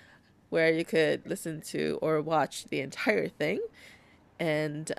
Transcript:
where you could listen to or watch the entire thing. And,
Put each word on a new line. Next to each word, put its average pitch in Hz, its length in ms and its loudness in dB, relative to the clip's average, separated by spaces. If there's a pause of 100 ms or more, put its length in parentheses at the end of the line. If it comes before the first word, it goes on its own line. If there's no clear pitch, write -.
(480)
where 165 240 6
you 160 120 2
could 151 420 2
listen 160 360 -6
to 151 380 -2
or 156 220 2
watch 156 440 -2
the 147 140 -4
entire 160 480 -2
thing. 175 320 -2 (760)
And, 156 600 -2